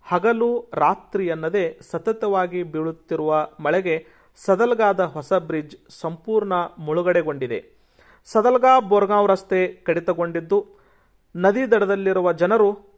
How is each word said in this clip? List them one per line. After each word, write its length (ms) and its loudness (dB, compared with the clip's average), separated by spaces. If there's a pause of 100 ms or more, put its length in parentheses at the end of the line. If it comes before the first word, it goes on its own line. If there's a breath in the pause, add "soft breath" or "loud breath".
(100)
ಹಗಲು 400 0 (320)
ರಾತ್ರಿ 420 -2 (100)
ಎನ್ನದೆ 300 -4 (260)
ಸತತವಾಗಿ 680 -4 (120)
ಬೀಳುತ್ತಿರುವ 580 -6 (340)
ಮಳೆಗೆ 320 -2 (480 soft breath)
ಸದಲ್ಗಾದ 580 2 (120)
ಹೊಸ 180 -6 (160)
ಬ್ರಿಡ್ಜ್ 280 -8 (260)
ಸಂಪೂರ್ಣ 520 -4 (320)
ಮುಳುಗಡೆಗೊಂಡಿದೆ. 720 -2 (760 soft breath)
ಸದಲ್ಗಾ 400 4 (180)
ಬೋರ್ಗಾಂವ್ 420 4
ರಸ್ತೆ 280 0 (260)
ಕಡಿತಗೊಂಡಿದ್ದು, 720 -2 (840 soft breath)
ನದಿ 280 2
ದಡದಲ್ಲಿರುವ 560 2 (140)
ಜನರು 260 4 (300)